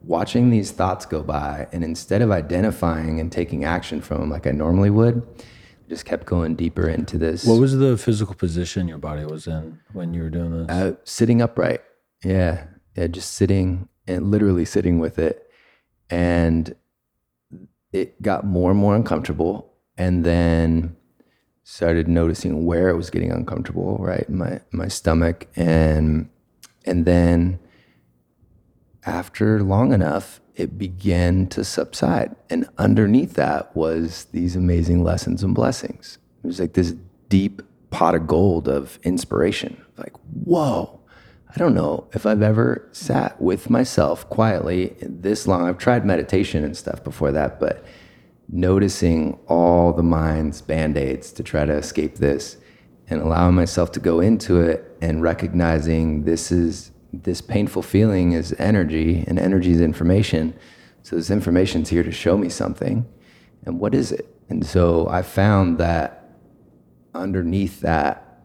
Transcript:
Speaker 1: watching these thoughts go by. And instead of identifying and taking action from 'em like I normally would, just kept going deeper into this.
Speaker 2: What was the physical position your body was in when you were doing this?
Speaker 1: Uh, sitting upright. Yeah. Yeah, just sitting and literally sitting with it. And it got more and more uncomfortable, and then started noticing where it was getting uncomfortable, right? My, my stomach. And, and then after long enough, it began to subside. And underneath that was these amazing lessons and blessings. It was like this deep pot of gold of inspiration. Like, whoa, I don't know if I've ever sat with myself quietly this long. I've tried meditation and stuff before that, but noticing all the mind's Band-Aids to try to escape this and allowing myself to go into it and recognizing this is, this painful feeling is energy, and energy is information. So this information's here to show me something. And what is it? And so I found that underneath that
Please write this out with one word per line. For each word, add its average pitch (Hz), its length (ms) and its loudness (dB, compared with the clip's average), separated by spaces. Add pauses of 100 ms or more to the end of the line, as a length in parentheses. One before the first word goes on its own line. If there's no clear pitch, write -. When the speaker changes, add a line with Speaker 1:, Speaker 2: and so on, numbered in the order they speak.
Speaker 1:
watching 104 460 2
these 107 200 2
thoughts 92 340 -4
go 78 180 -6
by. 73 500 -6
And 85 120 -6
instead 82 380 -2
of 113 80 4
identifying 82 920 0
and 82 120 -6
taking 80 320 -4
action 80 360 -4
from - 220 -6
'em 76 80 -4
like 76 160 -6
I 69 60 0
normally 85 380 2
would, 117 320 4 (680)
just - 160 -10
kept - 220 -8
going 82 280 -2
deeper 82 340 -2
into 80 300 -4
this. 82 260 -2
Speaker 2:
What 113 140 6
was 135 180 2
the 131 200 2
physical 107 380 -2
position 87 540 -4
your 80 100 -10
body 76 260 -8
was 78 240 -12
in 80 300 -10 (140)
when 87 220 -8
you 82 80 -6
were 80 80 -6
doing 85 220 -6
this? 82 180 -6
Speaker 1:
Uh, 90 220 -2 (120)
sitting 117 380 2
upright. 87 380 -2 (440)
Yeah. 92 400 0 (320)
Yeah, 87 120 -2
just 85 260 -10
sitting 92 540 0 (180)
and 90 240 -4
literally 101 340 2
sitting 87 360 0
with 80 180 -4
it. 80 260 -2 (680)
And 85 640 0 (1200)
it - 300 -6
got 98 240 -2
more 90 240 2
and 101 100 4
more 101 160 4
uncomfortable, 82 760 -2 (240)
and 90 280 0
then 82 720 2 (680)
started 85 440 0
noticing 82 560 0
where 85 240 2
it 87 80 2
was 82 140 -6
getting 85 200 -2
uncomfortable, 87 680 -6
right? 90 300 -4
My, 87 300 -4 (120)
my 90 160 -6
stomach. 82 680 0
And, 78 760 2 (580)
and 90 180 0
then 87 540 4 (1500)
after 101 580 0
long 101 300 4
enough, 85 480 0 (160)
it - 220 -6
began 92 680 0
to 104 160 -6
subside. - 720 -2 (160)
And - 160 -2 (120)
underneath 107 560 2
that 73 420 -2
was 82 560 -4
these 87 240 -2
amazing 87 480 2
lessons 87 380 -2
and 95 120 0
blessings. - 640 -4 (240)
It - 40 -10
was 87 120 -8
like 87 140 -4
this 85 220 0 (340)
deep 98 340 2 (280)
pot 82 240 2
of 82 120 -2
gold 82 400 2
of 67 360 -4
inspiration. - 720 -2 (220)
Like, - 160 -16 (300)
whoa, 156 560 -2 (540)
I - 40 -8
don't 170 160 2
know 80 380 -2
if - 140 -4
I've 107 160 2
ever 110 500 0
sat - 480 -4
with 92 300 0
myself 117 600 2
quietly 92 720 0
this 98 460 -4
long. 90 220 2
I've 90 100 -4
tried 120 260 2
meditation 90 600 0
and 76 120 -6
stuff - 280 -10
before 73 280 -2
that, 71 280 -2
but - 240 -2 (640)
noticing 90 960 2
all 85 460 6
the 85 100 0
mind's 80 580 0
Band-Aids 73 720 -4
to - 100 -12
try 76 240 -2
to 76 80 0
escape 76 420 -4
this - 400 0 (520)
and 78 120 -4
allowing 82 340 4
myself 87 380 2
to - 80 -6
go 82 200 2
into 98 400 2
it 82 400 -2
and 82 220 0
recognizing 80 1040 0
this 82 260 -2
is, 85 400 0 (220)
this 87 280 -6
painful 101 420 -2
feeling 95 500 2
is 82 260 -2
energy, 82 680 0
and 87 120 -2
energy 90 340 2
is 82 80 4
information. 82 760 2 (480)
So - 140 -8
this 82 140 -4
information's 92 600 0
here 85 120 2
to 82 100 -2
show 85 260 0
me 92 100 -2
something. 107 580 -4 (580)
And 85 160 -8
what 104 140 0
is 135 180 0
it? - 220 -10 (160)
And 87 140 -4
so 85 440 2
I 87 140 -2
found 95 560 2
that 82 520 -2 (840)
underneath 92 640 -4
that 78 440 -2 (200)